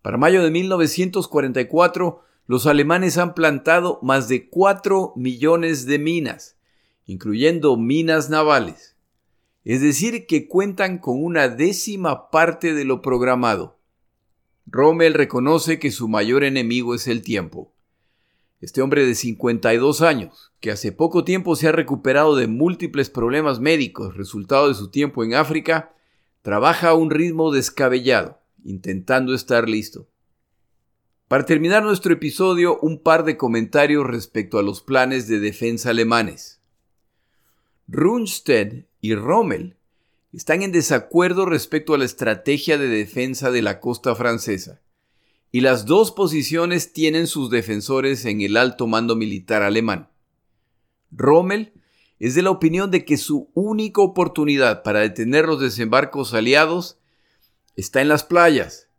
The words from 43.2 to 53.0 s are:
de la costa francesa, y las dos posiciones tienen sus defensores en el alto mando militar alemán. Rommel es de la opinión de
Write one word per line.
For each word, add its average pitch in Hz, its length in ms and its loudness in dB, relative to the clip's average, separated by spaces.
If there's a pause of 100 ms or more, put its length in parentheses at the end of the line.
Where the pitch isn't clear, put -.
de 123 120 0
la 104 180 -2
costa 120 340 -4
francesa, 113 680 -4 (720)
y 123 80 0
las 127 240 2
dos 208 260 4
posiciones 170 800 -2
tienen 160 360 0
sus 135 220 -6
defensores 117 760 -2
en 104 160 -4
el 101 160 0
alto 123 300 0
mando 113 280 0
militar 107 480 -2
alemán. 101 460 -2 (1000)
Rommel 180 600 2 (460)
es 127 160 -2
de 170 60 4
la 190 100 2
opinión 175 400 0
de 185 140 0